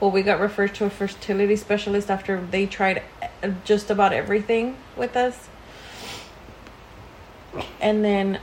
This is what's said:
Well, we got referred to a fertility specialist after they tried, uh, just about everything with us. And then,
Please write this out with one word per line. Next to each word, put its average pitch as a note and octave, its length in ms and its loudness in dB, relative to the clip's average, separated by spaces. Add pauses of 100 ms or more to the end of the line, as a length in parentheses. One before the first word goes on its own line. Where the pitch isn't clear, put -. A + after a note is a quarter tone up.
Well, G3+ 100 4
we F#3+ 120 4
got F#3+ 180 4
referred G3+ 360 0
to G#3+ 100 -2
a G3 40 0
fertility G3+ 640 0
specialist G#3 540 0
after F#3+ 340 -2
they F#3+ 220 0
tried, F#3+ 360 0 (400)
uh, G3+ 80 -2 (140)
just G#3 260 2
about G3+ 220 4
everything A3+ 640 0 (200)
with B3 200 -4
us. B3 320 0 (2250)
And G#3+ 240 4
then, G3 380 2